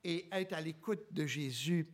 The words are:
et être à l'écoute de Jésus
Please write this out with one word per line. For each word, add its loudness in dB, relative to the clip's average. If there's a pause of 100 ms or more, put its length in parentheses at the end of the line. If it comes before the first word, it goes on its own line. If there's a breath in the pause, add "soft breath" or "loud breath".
et 0
être 0
à -2
l'écoute -4
de 2
Jésus 2